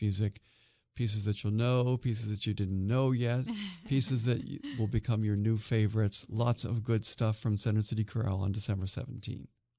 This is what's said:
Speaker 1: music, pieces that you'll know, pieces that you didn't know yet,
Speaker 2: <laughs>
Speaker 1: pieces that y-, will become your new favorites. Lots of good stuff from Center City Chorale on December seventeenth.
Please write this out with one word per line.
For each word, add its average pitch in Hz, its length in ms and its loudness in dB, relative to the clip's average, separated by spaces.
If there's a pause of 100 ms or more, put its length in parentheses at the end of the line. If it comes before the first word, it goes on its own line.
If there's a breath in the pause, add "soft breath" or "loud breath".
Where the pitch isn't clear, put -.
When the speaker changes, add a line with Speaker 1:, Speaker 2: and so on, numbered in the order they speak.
Speaker 1:
music, 101 400 0 (540 soft breath)
pieces 107 300 -2
that 104 180 -2
you'll 104 100 0
know, 123 440 2
pieces 113 320 -2
that 104 160 -4
you 110 80 0
didn't 95 320 0
know 131 260 2
yet, 123 340 0 (200)
Speaker 2:
<laughs> 185 220 -12
Speaker 1:
pieces 131 380 2
that 123 200 2
y-, - 140 -8 (180)
will 113 100 2
become 110 360 0
your 104 120 2
new 110 220 2
favorites. 107 720 2
Lots 117 360 0
of 107 180 -2
good 113 220 2
stuff 110 320 0
from 107 200 0
Center 107 240 2
City 107 220 -2
Chorale 101 380 -2
on 98 100 0
December 98 360 -2
seventeenth. - 640 -8 (300)